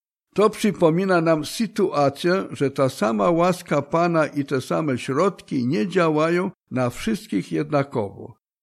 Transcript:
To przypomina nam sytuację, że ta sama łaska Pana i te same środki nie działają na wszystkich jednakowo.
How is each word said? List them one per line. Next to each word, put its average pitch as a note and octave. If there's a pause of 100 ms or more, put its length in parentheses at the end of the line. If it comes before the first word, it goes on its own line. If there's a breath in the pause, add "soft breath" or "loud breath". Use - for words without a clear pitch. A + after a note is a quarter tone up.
(360)
To G#3
przypomina F3+
nam D#3+
sytuację, F3
że C3+
ta C#3
sama G#3
łaska E3+
Pana E3
i C#3+
te C3+
same D#3+
środki C#3+
nie G3
działają E3+ (200)
na B2
wszystkich -
jednakowo. C#3 (280)